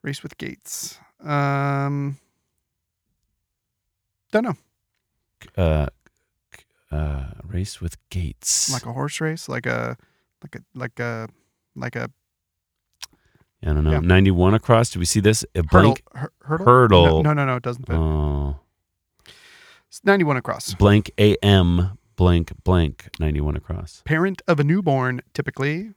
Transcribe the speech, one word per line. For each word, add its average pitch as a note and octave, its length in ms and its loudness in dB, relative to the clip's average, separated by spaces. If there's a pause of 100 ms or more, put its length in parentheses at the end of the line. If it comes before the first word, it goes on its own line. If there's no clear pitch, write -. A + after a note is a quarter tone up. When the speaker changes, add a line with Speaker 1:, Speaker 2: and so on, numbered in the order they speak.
Speaker 1:
Race C#3+ 200 -10
with - 140 -16
Gates. - 600 -14 (260)
Um, C#3 920 -4 (2250)
don't A3 120 0
know. A#2+ 120 -4 (1000)
Speaker 2:
Uh, D#2 300 2 (1040)
uh, D2 340 -6 (180)
race F#2 380 -8
with E2+ 160 -8 (120)
Gates. - 640 -6
Speaker 1:
Like B2+ 140 -6
a A#2 80 -10
horse C#3 280 -8
race, D#3+ 280 -8
like B2 160 -8
a, A#2+ 320 -6 (440)
like - 140 -20
a, - 40 -14 (140)
like B2+ 260 -12
a, A2+ 280 -8 (480)
like A#2+ 200 -12
a B1 140 -10 (1500)
Speaker 2:
I D#2+ 100 -6
don't D2+ 100 0
know. D#2 80 2
Speaker 1:
Yeah. D#2 80 2
Speaker 2:
Ninety-one F#2 560 4
across. A#2+ 360 2
Do F2+ 80 -8
we F2 60 -2
see - 140 0
this? A#2 240 2 (120)
A F2+ 40 0 (100)
Speaker 1:
Hurdle. F#2 120 8
Speaker 2:
blank A#2 220 2 (100)
Speaker 1:
Hur-, C3 180 -12 (120)
hurdle? E3 220 -4
Speaker 2:
hurdle. F#2 580 6
Speaker 1:
No, D3+ 100 2
no, C#3+ 120 0
no, B2+ 120 -2
it B2 60 -10
doesn't B2 220 -8
fit. E2 100 -4
Speaker 2:
Oh. D2 640 -2 (1300)
Speaker 1:
It's - 160 -20
ninety-one F3+ 340 2
across. G#2+ 360 -8
Speaker 2:
Blank G#2 460 4
A G#2 240 6
M, F#2 480 4 (240)
blank, F2 380 2 (100)
blank, E2+ 460 0 (100)
ninety-one D2+ 360 -2
across. - 480 -12
Speaker 1:
Parent F3 440 -2
of D#3+ 120 0
a C#3+ 40 0
newborn, C#3 580 0 (140)
typically. D#3 600 -6